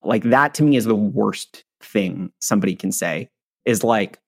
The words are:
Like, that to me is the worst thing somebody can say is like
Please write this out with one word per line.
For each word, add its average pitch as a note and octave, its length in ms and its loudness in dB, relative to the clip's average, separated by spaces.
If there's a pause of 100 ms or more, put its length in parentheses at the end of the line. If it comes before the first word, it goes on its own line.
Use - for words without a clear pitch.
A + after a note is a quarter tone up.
Like, G#2 200 -2
that C3 320 2
to - 80 2
me D3 120 4
is A#2 80 2
the A2 120 2
worst G#2 680 -2 (180)
thing F#2 600 -4
somebody G2 340 0
can F#2+ 160 -6
say E2+ 380 -6 (340)
is A#2 220 0
like A2 420 0